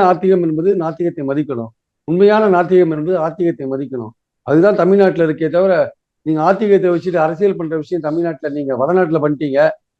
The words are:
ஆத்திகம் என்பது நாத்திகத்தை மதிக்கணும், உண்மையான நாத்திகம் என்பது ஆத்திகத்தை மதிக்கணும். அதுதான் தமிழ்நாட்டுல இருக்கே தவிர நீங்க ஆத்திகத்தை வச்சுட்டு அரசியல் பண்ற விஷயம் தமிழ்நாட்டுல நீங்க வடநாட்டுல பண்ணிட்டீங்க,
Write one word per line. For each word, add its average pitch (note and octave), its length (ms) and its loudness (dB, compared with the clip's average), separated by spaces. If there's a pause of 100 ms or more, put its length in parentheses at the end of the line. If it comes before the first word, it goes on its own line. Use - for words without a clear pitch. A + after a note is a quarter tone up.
ஆத்திகம் F#3 400 2
என்பது D#3+ 340 0
நாத்திகத்தை E3 480 -4
மதிக்கணும், C3+ 480 -6 (360)
உண்மையான G#3 400 2
நாத்திகம் F3+ 420 4
என்பது D#3+ 280 -2
ஆத்திகத்தை D#3+ 480 -4
மதிக்கணும். C3 460 -8 (340)
அதுதான் E3+ 280 4
தமிழ்நாட்டுல F#3 520 2
இருக்கே D#3 240 -2
தவிர F#3 240 2 (520)
நீங்க D#3 160 -2
ஆத்திகத்தை F#3+ 480 2
வச்சுட்டு F3 260 -2
அரசியல் E3 400 0
பண்ற D#3+ 200 -6
விஷயம் D#3+ 260 -6
தமிழ்நாட்டுல D#3 520 -4
நீங்க C#3 220 -4
வடநாட்டுல D#3+ 460 0
பண்ணிட்டீங்க, D3 380 0 (400)